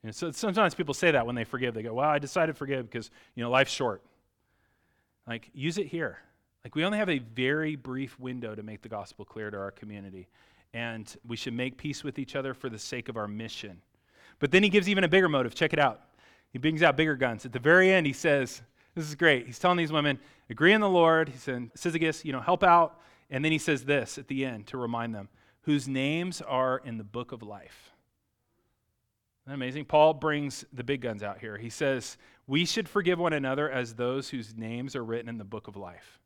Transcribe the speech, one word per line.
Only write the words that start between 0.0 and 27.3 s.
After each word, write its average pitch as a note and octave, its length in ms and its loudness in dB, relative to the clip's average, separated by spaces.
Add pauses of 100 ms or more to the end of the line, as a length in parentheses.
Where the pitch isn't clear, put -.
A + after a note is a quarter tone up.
And A2 120 -10
so E3+ 160 -6
sometimes G3 440 2
people C#3+ 180 -4
say E3+ 180 4
that B2+ 140 4
when B2 100 -4
they A#2 80 -4
forgive. B2 300 -4
They A2 100 -6
go, A2+ 100 -8
"Well, C#3 160 0
I D3 80 2
decided D#3+ 360 0
to - 40 -12
forgive C3 320 -4
because, A2+ 220 -10 (240)
you A#2+ 80 -6
know, A#2+ 60 -4
life's C3 240 4
short." A2+ 280 -2 (1300)
Like, A#2 260 -10
use D#3 240 -4
it F3+ 100 -2
here. D3 320 -6 (440)
Like, - 100 -18
we D#3+ 120 0
only G#3 140 -2
have G3+ 100 0
a C#3+ 100 0
very C3 560 -2
brief C3 420 -8
window B2 380 -8
to G#2+ 80 -12
make G#2+ 180 -14
the - 80 -18
gospel G2+ 360 -12
clear G#2+ 260 -10
to G2+ 60 -8
our G2 140 -6
community. G2 580 -16 (440)
And A#2 400 -8 (120)
we A#2+ 100 -8
should A#2+ 180 -8
make B2+ 240 -4
peace - 260 -8
with C#3+ 140 -8
each C3+ 180 -8
other C3 180 -4
for B2+ 160 -10
the A2 100 -10
sake - 300 -10
of A#2 80 -8
our G#2 100 -4
mission. G#2 540 -10 (580)
But C#3+ 120 0
then F#3+ 120 8
he G#3 60 4
gives F#3+ 200 4
even F#3+ 160 4
a - 20 2
bigger F3+ 220 6
motive. C3 260 0
Check D#3 160 2
it D#3 80 0
out. B2+ 220 2 (500)
He B2+ 80 -10
brings D#3 240 2
out C#3+ 140 6
bigger D#3 180 2
guns. B2 300 -2
At A#2 80 -10
the B2 60 -4
very F3+ 300 6
end, F#3 160 4
he C#3 60 2
says, C#3 500 0 (320)
"This D#3 140 -6
is D3+ 80 -10
great." C#3 300 4
He's B2 140 -14
telling F3+ 180 4
these E3 140 0
women, D3 280 2 (300)
"Agree D#3 240 6
in G#3+ 80 4
the G3+ 80 2
Lord." E3 400 6
He B2+ 80 -14
said, B2 360 -6
"Syzygus, D#3+ 520 -2
you C#3+ 80 -4
know, B2+ 80 -4
help F3 220 2
out." E3+ 360 6 (300)
And C3+ 140 -2
then D#3 80 4
he D#3+ 60 4
says C#3 280 0
this C#3 320 0
at C#3 100 -14
the C3+ 180 -2
end A2 220 -10
to C3 100 -10
remind A#2 380 -4
them, G2 140 -12 (320)
"Whose C#3+ 260 0
names D3 540 -2
are C3 380 0
in A#2 180 -10
the A2 60 -10
book A#2 280 -10